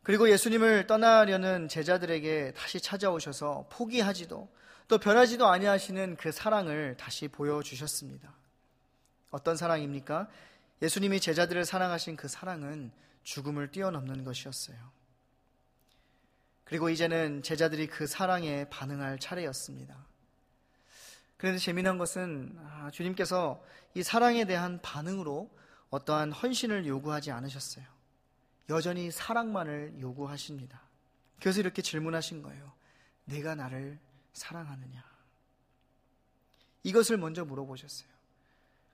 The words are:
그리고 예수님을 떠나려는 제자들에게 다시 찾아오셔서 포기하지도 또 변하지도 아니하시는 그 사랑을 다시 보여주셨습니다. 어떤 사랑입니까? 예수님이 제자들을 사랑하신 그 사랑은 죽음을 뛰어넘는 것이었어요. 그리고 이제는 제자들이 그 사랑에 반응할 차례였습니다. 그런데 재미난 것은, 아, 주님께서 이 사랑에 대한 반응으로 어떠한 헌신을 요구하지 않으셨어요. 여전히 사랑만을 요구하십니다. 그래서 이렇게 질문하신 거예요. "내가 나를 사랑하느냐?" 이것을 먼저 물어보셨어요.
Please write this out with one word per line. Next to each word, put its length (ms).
그리고 240
예수님을 560
떠나려는 800
제자들에게 880
다시 240
찾아오셔서 920
포기하지도 760
또 120
변하지도 480
아니하시는 720
그 140
사랑을 640
다시 320
보여주셨습니다. 1040
어떤 260
사랑입니까? 720
예수님이 360
제자들을 460
사랑하신 520
그 100
사랑은 640
죽음을 480
뛰어넘는 540
것이었어요. 520
그리고 260
이제는 500
제자들이 460
그 180
사랑에 640
반응할 480
차례였습니다. 880
그런데 200
재미난 400
것은, 640
아, 320
주님께서 720
이 80
사랑에 420
대한 380
반응으로 680
어떠한 420
헌신을 540
요구하지 460
않으셨어요. 640
여전히 420
사랑만을 880
요구하십니다. 840
그래서 200
이렇게 240
질문하신 580
거예요. 320
"내가 280
나를 460
사랑하느냐?" 720
이것을 360
먼저 280
물어보셨어요. 640